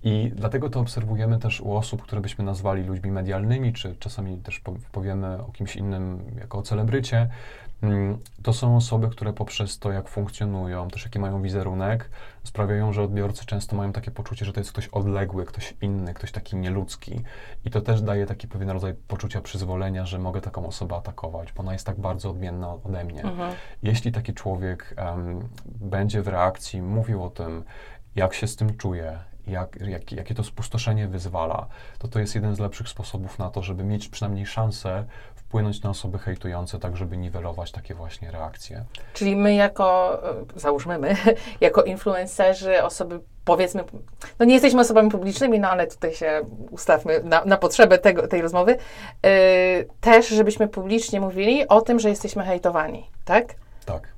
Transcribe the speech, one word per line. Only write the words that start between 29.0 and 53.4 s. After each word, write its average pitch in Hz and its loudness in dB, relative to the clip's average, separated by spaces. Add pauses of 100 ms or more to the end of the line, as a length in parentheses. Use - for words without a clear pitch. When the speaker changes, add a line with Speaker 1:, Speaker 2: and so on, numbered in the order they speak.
Speaker 1:
jak, 92 -6
jak, 92 -8
jakie 92 -8
to 104 -2
spustoszenie 107 -2
wyzwala, 90 -4 (320)
to 117 -6
to 117 -2
jest 104 -4
jeden 107 0
z 101 -4
lepszych 104 -4
sposobów - -8
na 90 -4
to, 95 -6
żeby 92 -6
mieć 104 -2
przynajmniej 101 -4
szansę 107 -2 (300)
wpłynąć 104 -2
na 101 -2
osoby 95 -6
hejtujące, 90 -6
tak 87 -6
żeby 90 -6
niwelować 87 -6
takie - -12
właśnie 82 -12
reakcje. 82 -10 (300)
Speaker 2:
Czyli 196 0
my 208 6
jako, 190 4 (380)
e, 175 -12
załóżmy 147 0
my, 160 2 (220)
<laughs> - -8
jako 170 8
influencerzy, 190 2
osoby, 175 -4 (240)
powiedzmy, 175 4 (540)
no 233 8
nie 247 12
jesteśmy 254 8
osobami 220 8
publicznymi, 208 2
no 190 2
ale 180 4
tutaj 165 -4
się 156 0 (300)
ustawmy 160 4
na, 165 4
na 196 6
potrzebę 185 8
tego, 175 6
tej 170 2
rozmowy, 180 4 (460)
e, 190 8 (720)
też 233 10
żebyśmy 214 4
publicznie 202 0
mówili 196 2
o 208 10
tym, 233 4
że 208 4
jesteśmy 202 -2
hejtowani, 175 0 (140)
tak? 226 4 (300)